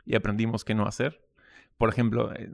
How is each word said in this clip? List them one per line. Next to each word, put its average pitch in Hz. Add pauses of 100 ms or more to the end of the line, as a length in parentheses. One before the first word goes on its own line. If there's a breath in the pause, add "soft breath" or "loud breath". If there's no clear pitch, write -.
y -
aprendimos 110
qué 110
no 107
hacer. 127 (560 loud breath)
Por 110
ejemplo, 113
eh, -